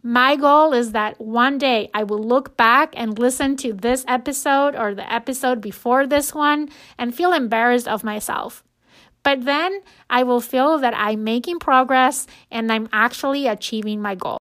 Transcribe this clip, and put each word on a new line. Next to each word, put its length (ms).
My 340
goal 380
is 180
that 260
one 380
day 380
I 80
will 200
look 340
back 400
and 220
listen 400
to 140
this 340
episode 720
or 180
the 160
episode 520
before 440
this 280
one 340
and 160
feel 180
embarrassed 560
of 160
myself. 580
But 220
then 360
I 140
will 160
feel 380
that 160
I'm 280
making 380
progress 680
and 200
I'm 220
actually 540
achieving 560
my 140
goal. 300